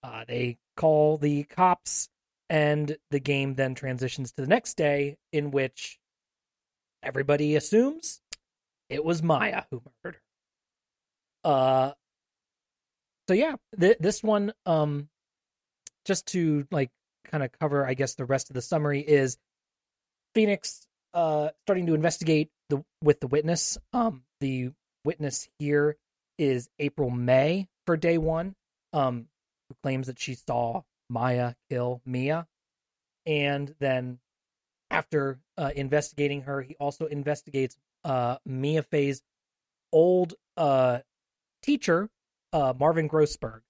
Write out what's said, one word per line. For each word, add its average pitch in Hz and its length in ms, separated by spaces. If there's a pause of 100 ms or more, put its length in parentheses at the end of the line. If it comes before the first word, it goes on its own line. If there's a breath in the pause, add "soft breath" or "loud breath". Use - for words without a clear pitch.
Uh, 113 260
they 123 300 (180)
call 151 420
the 147 260
cops, - 680 (400)
and 151 480 (140)
the 143 80
game 139 340
then 131 220
transitions 127 560
to - 100
the 131 60
next 220 280
day, 143 420 (140)
in 147 200
which - 480 (1040)
everybody 143 520
assumes 254 680 (680)
it 151 160
was 165 160
Maya 160 480
who 123 140 (200)
murdered - 160 (1200)
her. 165 80
Uh, 131 400 (1400)
so 185 80
yeah, 285 200 (240)
th-, - 200
this 180 240
one, 208 280 (140)
um, 151 440 (960)
just 190 220
to, 156 440
like, 139 180 (400)
kinda 139 200
cover, 143 360
I 131 80
guess, 131 220
the 131 100
rest 135 240
of 135 60
the 123 80
summary 147 380
is 143 360 (1000)
Phoenix, 208 500 (280)
uh, 156 360 (140)
starting 185 240
to 165 60
investigate 156 560 (200)
the, 139 140 (180)
with 147 200
the 135 60
witness. 151 500 (160)
Um, 220 300 (180)
the 131 300 (340)
witness 147 420 (120)
here 147 360 (420)
is 131 400
April 143 320
May 131 600 (160)
for 175 100
day 170 220
one, 160 360 (380)
um, 123 360 (420)
who 131 120
claims 131 260
that 127 120
she 131 160
saw 120 460 (280)
Maya 123 440 (160)
kill 123 360
Mia. 135 420 (800)
And 143 540
then 127 400 (720)
after, 143 480 (180)
uh, 143 160
investigating 143 680
her, 139 200
he 131 200
also 143 240
investigates, 143 720 (260)
uh, 127 320 (100)
Mia 143 380
Fey's 139 400 (720)
old, 175 400 (240)
uh, 131 420 (640)
teacher, 208 460 (420)
uh, 139 260
Marvin 156 300
Grossberg 147 600